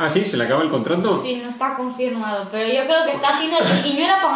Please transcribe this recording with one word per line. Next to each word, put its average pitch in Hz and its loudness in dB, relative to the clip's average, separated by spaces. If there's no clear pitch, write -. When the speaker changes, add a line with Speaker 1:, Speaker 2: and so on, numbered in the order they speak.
Speaker 1:
ah, 156 0
sí? 180 2
¿Se - -2
le 120 2
acaba 135 2
el 156 0
contrato? 165 0
Speaker 2:
Sí, 247 -4
no 240 -8
está 269 -4
confirmado, 233 -4
pero 220 -4
yo 262 0
creo 320 2
que 294 0
está 277 0
haciendo 320 0
triquiñuela 302 2
para 311 2